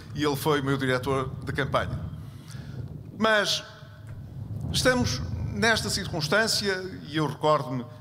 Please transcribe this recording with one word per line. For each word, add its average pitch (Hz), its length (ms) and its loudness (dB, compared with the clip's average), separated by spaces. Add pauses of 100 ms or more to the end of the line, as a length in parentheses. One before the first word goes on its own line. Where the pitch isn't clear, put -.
(140)
e 143 100 -2
ele 147 120 4
foi 143 260 4
meu 135 160 2
diretor 131 540 2 (120)
de 139 80 -6
campanha. 127 480 0 (1200)
Mas 214 460 4 (1080)
estamos 254 480 2 (280)
nesta 214 420 2
circunstância, 196 840 2 (340)
e 147 100 -2
eu 156 100 4
recordo-me 143 580 2 (160)